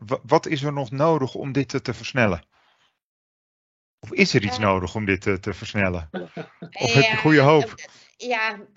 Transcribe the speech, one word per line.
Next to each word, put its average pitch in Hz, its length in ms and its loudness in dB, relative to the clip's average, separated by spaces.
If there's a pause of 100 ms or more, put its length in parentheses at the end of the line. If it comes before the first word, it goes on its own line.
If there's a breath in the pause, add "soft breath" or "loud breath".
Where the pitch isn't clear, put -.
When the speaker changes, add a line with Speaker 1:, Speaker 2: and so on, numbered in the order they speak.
Speaker 1:
wa-, 131 200 -4
wat 156 200 2
is 143 160 -4
er 147 100 -4
nog 139 180 -8
nodig 143 440 0
om 139 180 -8
dit 131 160 0
te, 131 140 -4
te 117 120 -6
versnellen? 110 520 0 (1600)
Of - 100 -16
is 185 220 4
er 117 80 4
iets 101 140 -2
Speaker 2:
Eh. 104 60 -4
Speaker 1:
nodig 95 320 0
om 107 100 -4
dit, 98 220 0
eh, 101 80 2
te 95 180 -4
versnellen? 87 600 -4
Of - 840 -6
heb - 80 6
je 220 80 4
Speaker 2:
Ja, 220 60 0
Speaker 1:
goede 156 240 4
hoop? 147 240 6
Speaker 2:
eh, - 640 -14
ja, 220 380 -4 (100)